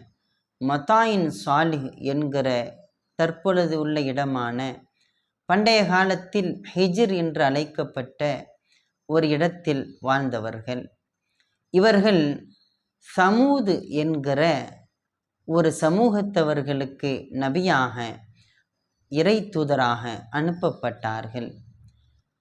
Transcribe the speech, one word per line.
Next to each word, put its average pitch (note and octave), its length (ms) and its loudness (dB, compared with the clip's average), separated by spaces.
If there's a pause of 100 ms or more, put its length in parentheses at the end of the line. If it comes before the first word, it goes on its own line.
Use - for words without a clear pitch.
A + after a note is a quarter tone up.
(600)
மதாயின் F3 680 2 (140)
சாலிஹ் D3 520 0
என்கிற C#3 520 -2 (680)
தற்பொழுது E3 640 0
உள்ள D3+ 200 -2
இடமான, C3 580 -2 (880)
பண்டைய G#3 380 4
காலத்தில் F#3 760 0 (120)
ஹிஜ்ர் F#3+ 400 2
என்று D#3+ 300 0
அழைக்கப்பட்ட D3 1040 -4 (600)
ஒரு D#3 200 2
இடத்தில் C#3+ 720 -2
வாழ்ந்தவர்கள். B2 840 -4 (880)
இவர்கள் G3 520 4 (760)
சமூது A3 880 2
என்கிற D3 540 -2 (1000)
ஒரு D#3+ 360 2
சமூகத்தவர்களுக்கு D#3 1300 0 (200)
நபியாக, C3+ 640 0 (1120)
இறை G3 400 0
தூதராக B2 760 -2 (100)
அனுப்பப்பட்டார்கள். A#2+ 1160 -4 (920)